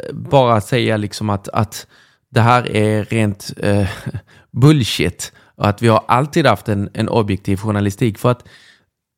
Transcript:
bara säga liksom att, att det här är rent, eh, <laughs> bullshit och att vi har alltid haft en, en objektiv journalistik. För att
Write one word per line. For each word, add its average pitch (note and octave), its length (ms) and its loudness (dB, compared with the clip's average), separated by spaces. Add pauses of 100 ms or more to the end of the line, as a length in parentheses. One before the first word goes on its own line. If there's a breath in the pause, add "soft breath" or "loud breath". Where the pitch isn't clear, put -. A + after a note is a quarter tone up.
(120)
bara A#2+ 480 2
säga A2+ 360 0
liksom G#2 340 -4
att, G2+ 180 -4
att - 380 -4 (440 soft breath)
det - 100 0
här A#2 360 2
är G#2+ 280 0
rent, G#2+ 520 -4
eh, G2+ 320 0 (320 loud breath)
<laughs> - 300 -20
bullshit A#2 840 2 (240 soft breath)
och G#2 120 0
att G#2 140 -2
vi A#2 60 4
har A2 200 4
alltid C#3+ 380 2
haft A2 220 0
en, G2+ 260 -2
en A2 140 -2
objektiv G2+ 480 -2
journalistik. G2+ 640 -2
För B2 120 0
att - 140 -4 (720 soft breath)